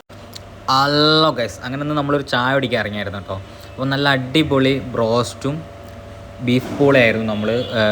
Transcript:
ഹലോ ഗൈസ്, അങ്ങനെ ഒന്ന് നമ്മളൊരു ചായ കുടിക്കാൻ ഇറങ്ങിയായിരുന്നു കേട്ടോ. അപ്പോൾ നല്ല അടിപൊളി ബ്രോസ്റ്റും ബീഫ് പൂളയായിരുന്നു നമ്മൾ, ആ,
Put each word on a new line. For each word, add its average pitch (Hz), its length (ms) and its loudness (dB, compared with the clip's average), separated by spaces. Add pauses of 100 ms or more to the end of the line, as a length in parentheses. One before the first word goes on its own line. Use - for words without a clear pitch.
(720)
ഹലോ 151 680 4
ഗൈസ്, 113 200 -4 (100)
അങ്ങനെ 135 180 -6
ഒന്ന് 151 160 0
നമ്മളൊരു 143 320 0
ചായ 127 240 2
കുടിക്കാൻ 120 260 0
ഇറങ്ങിയായിരുന്നു 101 380 -6
കേട്ടോ. 95 160 -8 (340)
അപ്പോൾ 131 220 -4
നല്ല 143 140 2 (100)
അടിപൊളി 135 580 2 (200)
ബ്രോസ്റ്റും 120 600 0 (920)
ബീഫ് 123 320 0
പൂളയായിരുന്നു 120 520 6
നമ്മൾ, 104 180 -2 (280)
ആ, 110 160 4